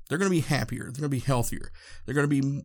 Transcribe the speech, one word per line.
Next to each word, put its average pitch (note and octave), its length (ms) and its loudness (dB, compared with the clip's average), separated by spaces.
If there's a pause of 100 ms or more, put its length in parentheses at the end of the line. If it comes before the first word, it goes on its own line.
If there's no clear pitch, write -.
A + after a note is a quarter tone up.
They're D3+ 100 0
gonna G3 100 4
be E3+ 120 4
happier. B2+ 420 -2
They're C3 180 -8
gonna D3 80 -2
be C3+ 100 0
healthier. - 520 0 (340)
They're B2 80 -6
gonna C#3+ 140 4
be C#3 380 2